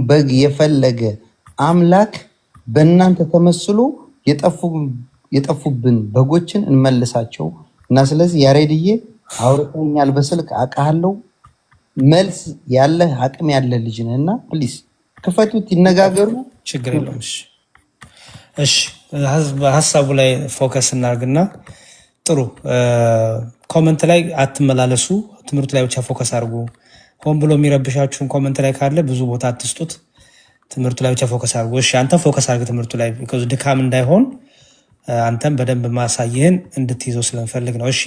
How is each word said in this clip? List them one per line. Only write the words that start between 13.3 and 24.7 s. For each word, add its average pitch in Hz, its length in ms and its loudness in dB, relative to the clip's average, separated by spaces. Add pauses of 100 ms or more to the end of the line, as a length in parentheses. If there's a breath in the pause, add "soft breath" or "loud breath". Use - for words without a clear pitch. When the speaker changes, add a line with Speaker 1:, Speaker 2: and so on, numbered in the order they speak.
Speaker 1:
ያለ 131 300 0
ልጅ 113 220 -6
ነህ 117 160 -4
እና 147 140 0 (140)
ፕሊዝ 147 300 -6 (440)
ክፈቱት፣ 214 520 -2
ይነጋገሩ። 190 600 4 (360)
Speaker 2:
ችግር 127 260 -8
የለውም። 131 280 -4
እሺ፣ - 120 -10 (1300 loud breath)
እሺ፣ 143 160 0 (500)
ሀዝ-፣ 143 280 0 (160)
ሀሳቡ 143 440 2
ላይ 135 180 4 (200)
ፎከስ 131 400 -2
እናርግና 127 480 -2 (880 soft breath)
ጥሩ፣ 160 120 2 (280)
እ፣ 127 100 0 (920)
ኮመንት 160 360 2
ላይ 170 160 4 (160)
አትመላለሱ፣ 131 720 0 (380)